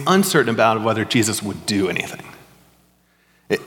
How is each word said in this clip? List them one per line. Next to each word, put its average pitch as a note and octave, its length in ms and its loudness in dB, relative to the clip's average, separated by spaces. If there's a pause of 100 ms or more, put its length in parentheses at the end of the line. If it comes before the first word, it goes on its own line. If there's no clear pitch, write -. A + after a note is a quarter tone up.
uncertain E3+ 440 4
about A2 260 2
is G#2+ 60 -4
whether A2 220 0
Jesus G#2+ 380 0
would F#2+ 240 -8
do G2 220 0
anything. - 360 -8 (1200)
It, - 180 0